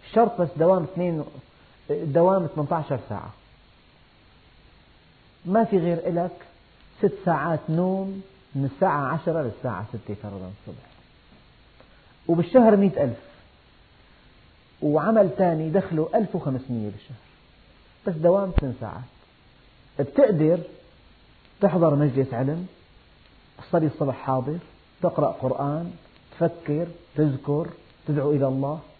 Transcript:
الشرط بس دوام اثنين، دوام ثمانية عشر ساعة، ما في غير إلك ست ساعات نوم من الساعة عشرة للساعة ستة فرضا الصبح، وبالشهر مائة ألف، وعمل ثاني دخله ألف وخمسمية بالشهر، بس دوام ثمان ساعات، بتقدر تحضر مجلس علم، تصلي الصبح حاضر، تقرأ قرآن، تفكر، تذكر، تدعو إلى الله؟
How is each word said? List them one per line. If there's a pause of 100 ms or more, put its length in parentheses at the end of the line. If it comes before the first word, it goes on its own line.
الشرط
بس
دوام
اثنين، (640)
دوام
ثمانية
عشر (100)
ساعة، (2250)
ما
في
غير
إلك (680)
ست (100)
ساعات
نوم (320)
من
الساعة
عشرة
للساعة
ستة
فرضا (100)
الصبح، (1400)
وبالشهر
مائة
ألف، (1600)
وعمل
ثاني
دخله
ألف
وخمسمية
بالشهر، (880)
بس
دوام
ثمان
ساعات، (960)
بتقدر (1000)
تحضر
مجلس
علم، (920)
تصلي
الصبح
حاضر، (440)
تقرأ
قرآن، (400)
تفكر، (300)
تذكر، (400)
تدعو
إلى
الله؟ (200)